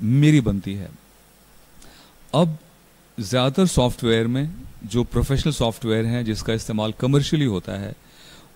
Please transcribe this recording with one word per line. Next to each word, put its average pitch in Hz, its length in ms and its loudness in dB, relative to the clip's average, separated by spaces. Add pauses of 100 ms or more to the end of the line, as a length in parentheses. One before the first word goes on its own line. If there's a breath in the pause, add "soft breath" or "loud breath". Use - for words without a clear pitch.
मेरी 143 380 4
बनती 101 340 -2
है। 92 160 -12 (1400 loud breath)
अब 160 240 2 (640)
ज़्यादातर 127 460 0
software 117 600 2
में, 135 240 -2 (340)
जो 113 200 0
professional 135 480 0
software 113 540 -2
हैं 120 180 -2
जिसका 110 280 -4
इस्तेमाल 110 400 -2
commercially 143 520 0
होता 98 280 -2
है, 98 220 -8 (600 loud breath)